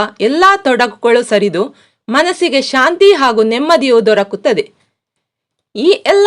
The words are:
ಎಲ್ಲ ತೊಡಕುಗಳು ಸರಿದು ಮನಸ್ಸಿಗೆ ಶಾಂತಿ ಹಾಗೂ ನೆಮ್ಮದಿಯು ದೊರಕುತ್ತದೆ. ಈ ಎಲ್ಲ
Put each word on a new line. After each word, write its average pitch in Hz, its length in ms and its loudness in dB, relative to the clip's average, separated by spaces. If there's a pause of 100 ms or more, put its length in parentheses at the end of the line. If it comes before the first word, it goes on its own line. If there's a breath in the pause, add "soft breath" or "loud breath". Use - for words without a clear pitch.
(200)
ಎಲ್ಲ 285 240 0 (120)
ತೊಡಕುಗಳು 240 680 -2
ಸರಿದು 208 520 -2 (340 soft breath)
ಮನಸ್ಸಿಗೆ 302 540 -2
ಶಾಂತಿ 339 500 2
ಹಾಗೂ 247 300 0
ನೆಮ್ಮದಿಯು 247 640 0
ದೊರಕುತ್ತದೆ. 202 760 -2 (960)
ಈ 302 300 -2
ಎಲ್ಲ 403 200 2